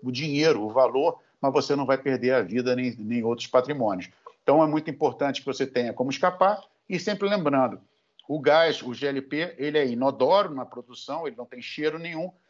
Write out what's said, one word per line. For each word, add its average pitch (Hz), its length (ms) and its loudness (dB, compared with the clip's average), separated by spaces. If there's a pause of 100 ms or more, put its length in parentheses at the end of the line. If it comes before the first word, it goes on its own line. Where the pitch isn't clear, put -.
o 127 100 -6
dinheiro, 143 500 2
o 107 80 -4
valor, 127 500 2 (200)
mas 139 120 0
você 143 220 2
não 139 120 0
vai 135 120 2
perder 127 360 0
a 123 80 4
vida 123 340 -2
nem, 127 220 -2
nem 110 260 -4
outros 117 220 -2
patrimônios. 127 640 0 (320)
Então, 147 200 6
é 156 40 6
muito 151 240 -2
importante 139 500 -2
que - 60 -16
você 135 200 -4
tenha 120 260 -2
como 127 180 -4
escapar 185 520 0 (260)
e 180 100 -4
sempre 202 300 -2
lembrando, 143 520 0 (480)
o 151 120 -4
gás, 151 420 4
o 127 100 -8
G 117 140 -4
L 139 160 -2
P, 151 340 -6
ele 151 220 -2
é 143 80 4
inodoro 135 640 2
na 131 120 -10
produção, 123 600 -12
ele 120 100 -10
não 120 100 -12
tem 123 160 -18
cheiro 151 360 -4
nenhum, 165 340 -8 (180)